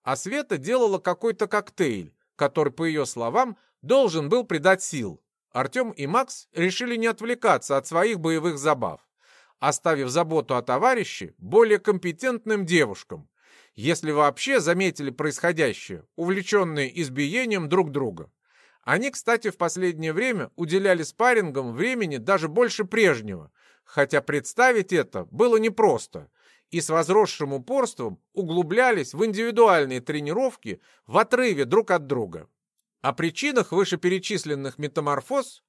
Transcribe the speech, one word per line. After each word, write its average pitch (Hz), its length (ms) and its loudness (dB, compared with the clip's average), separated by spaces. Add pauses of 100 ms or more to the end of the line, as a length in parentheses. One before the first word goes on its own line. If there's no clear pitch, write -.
а 131 140 -2
Света 226 420 -4
делала 208 400 0
какой-то 196 480 -4
коктейль, 151 680 -4 (220)
который, 143 360 0
по 165 120 -6
ее 151 220 -2
словам, 190 500 -2 (260)
должен 165 460 2
был 240 160 2
придать 185 380 2
сил. 104 400 -8 (300)
Артем 208 400 -2
и 139 140 -8
Макс 233 460 -2
решили 190 440 -2
не 226 100 0
отвлекаться 220 720 0
от 135 80 -4
своих 185 340 0
боевых 160 380 0
забав, 127 420 0 (580)
оставив 139 520 0
заботу 156 460 0
о 120 60 -2
товарище 180 760 -2
более 208 400 4
компетентным 202 880 -2
девушкам, 113 600 -2 (460)
если 156 360 -2
вообще 151 500 2
заметили 165 500 0
происходящее, 147 920 -2 (120)
увлеченные 170 840 -2
избиением 160 640 -2
друг 170 220 2
друга. 107 400 -6 (520)
Они, 196 280 0
кстати, 233 400 -2
в - 60 -8
последнее 165 560 -2
время 202 440 -2
уделяли 175 460 2
спаррингам 156 680 0
времени 180 460 -2
даже 160 300 0
больше 214 360 0
прежнего, 113 640 0 (340)
хотя 143 380 0
представить 202 720 0
это 170 340 0
было 233 300 4
непросто – 214 760 0 (400)
и 165 100 -4
с 151 80 -4
возросшим 165 640 2
упорством 139 680 -4 (120)
углублялись 180 800 0
в 185 120 0
индивидуальные 202 760 4
тренировки 151 800 -4 (260)
в 131 120 0
отрыве 220 460 2
друг 190 260 2
от 165 160 0
друга. 101 420 -6 (540)
О 135 100 -2
причинах 196 600 -2
вышеперечисленных 180 1080 -2
метаморфоз 147 920 -4